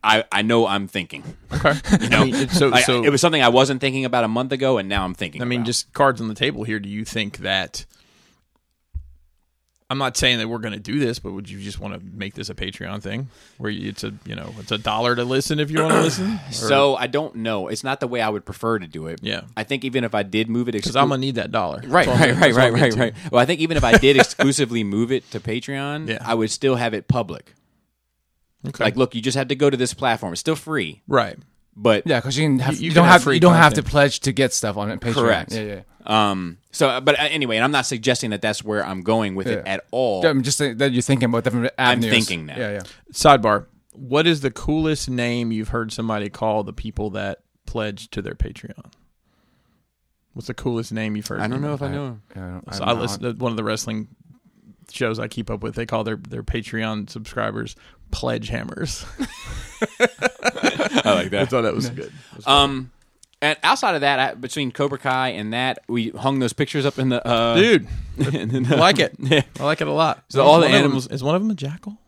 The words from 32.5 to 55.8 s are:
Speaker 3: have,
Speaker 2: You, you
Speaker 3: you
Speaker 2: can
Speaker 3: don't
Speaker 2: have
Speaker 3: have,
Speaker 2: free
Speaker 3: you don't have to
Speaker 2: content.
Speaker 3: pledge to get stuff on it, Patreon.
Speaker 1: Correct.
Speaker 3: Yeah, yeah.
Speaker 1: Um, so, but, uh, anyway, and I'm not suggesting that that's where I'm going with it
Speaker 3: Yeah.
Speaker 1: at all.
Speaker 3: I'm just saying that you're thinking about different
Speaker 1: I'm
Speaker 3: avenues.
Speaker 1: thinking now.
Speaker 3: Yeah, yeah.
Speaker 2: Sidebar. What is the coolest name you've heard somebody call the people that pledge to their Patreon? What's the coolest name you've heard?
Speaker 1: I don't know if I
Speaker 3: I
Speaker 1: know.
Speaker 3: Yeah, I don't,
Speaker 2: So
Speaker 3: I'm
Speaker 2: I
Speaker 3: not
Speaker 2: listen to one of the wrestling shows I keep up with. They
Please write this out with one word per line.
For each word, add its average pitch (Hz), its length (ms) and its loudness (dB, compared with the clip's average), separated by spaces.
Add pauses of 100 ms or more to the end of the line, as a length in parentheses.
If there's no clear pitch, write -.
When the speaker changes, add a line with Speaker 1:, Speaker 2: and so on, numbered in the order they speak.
Speaker 3:
have, 127 160 0
Speaker 2:
You, - 60 -8
you 135 60 -6
Speaker 3:
you 170 40 -4
Speaker 2:
can 156 60 4
Speaker 3:
don't 175 80 8
Speaker 2:
have 170 80 8
Speaker 3:
have, - 100 10
Speaker 2:
free 135 140 2
Speaker 3:
you - 40 4
don't 175 140 10
have 165 200 8
to - 20 2
Speaker 2:
content. 139 160 -2
Speaker 3:
pledge 143 280 4
to 135 120 -2
get 131 200 2
stuff 104 240 -4
on 104 140 -4
it, 92 100 -8
Patreon. 117 140 -2
Speaker 1:
Correct. 117 400 2
Speaker 3:
Yeah, 110 80 -4
yeah. 104 180 -8 (500)
Speaker 1:
Um, 90 260 -6 (160)
so, 131 300 0
but, 143 180 2
uh, 147 40 2
anyway, 143 320 0
and 113 80 2
I'm 135 60 2
not 139 140 0
suggesting 120 460 -2
that 104 100 -4
that's 107 240 -4
where 104 200 -2
I'm 92 180 -8
going 104 340 0
with 95 100 -4
it 107 180 -4
Speaker 3:
Yeah. 95 100 -4
Speaker 1:
at - 160 -8
all. 117 360 0
Speaker 3:
I'm 139 160 2
just 135 160 -2
saying 131 200 -2
that 139 140 2
you're 123 100 0
thinking 127 260 0
about 117 160 0
different 120 220 -2 (120)
Speaker 1:
I'm 123 200 2
Speaker 3:
avenues. 117 120 0
Speaker 1:
thinking 98 360 0
now. 73 100 -14
Speaker 3:
Yeah, 110 160 -6
yeah. 101 80 -8 (320)
Speaker 2:
Sidebar. 110 540 4 (260)
What 135 340 0
is 165 140 2
the 135 100 -2
coolest 156 600 -2
name 120 420 -2
you've 110 160 -4
heard 113 240 -4
somebody 107 380 -4
call 107 340 -2
the 107 80 -12
people 104 380 -8
that 101 300 -8 (260)
pledge 107 460 -8
to 104 100 -8
their - 120 -10
Patreon? - 560 -10 (1400)
What's - 160 -14
the 123 60 -6
coolest 117 380 -6
name 110 220 -4
you've 104 140 -6
heard? - 140 -6
Speaker 1:
I 104 40 -2
don't 127 140 -4
know 147 140 -4
if 139 80 -6
I 143 40 -6
Speaker 3:
I 139 60 -6
Speaker 1:
know. 135 260 -8 (160)
Speaker 3:
Yeah, 95 100 -12
I 90 80 -10
don't, - 220 -12
Speaker 2:
So - 100 -6
Speaker 3:
I'm - 40 0
Speaker 2:
I 120 60 2
Speaker 3:
not 113 80 -4
Speaker 2:
listen 101 200 -6
to 120 120 -4
one 120 180 -4
of 110 40 -4
the 110 80 -4
wrestling 110 440 -6 (840)
shows 113 280 -2
I 113 100 -6
keep 110 220 -8
up 104 120 -6
with. 113 120 -8
They 117 120 -6